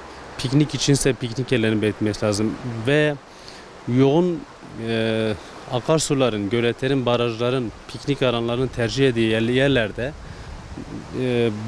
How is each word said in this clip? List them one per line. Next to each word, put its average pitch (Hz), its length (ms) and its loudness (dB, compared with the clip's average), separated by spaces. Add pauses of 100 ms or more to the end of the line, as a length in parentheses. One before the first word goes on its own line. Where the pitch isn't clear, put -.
(380)
Piknik 139 380 2
içinse 139 380 2
piknik 120 380 -6
yerlerinin 110 300 2
belirtilmesi 104 440 0
lazım 107 300 0 (320)
ve 147 280 2 (840)
yoğun, 156 420 4 (480)
e, 110 460 0 (380)
akarsuların, 127 760 2
göletlerin, 120 560 0
barajların, 120 680 0 (160)
piknik - 340 -4
alanlarının 120 460 2
tercih 117 380 0
edildiği 117 240 4
yer-, 110 120 2
yerlerde, 123 680 2 (1120)
e, 120 280 2 (180)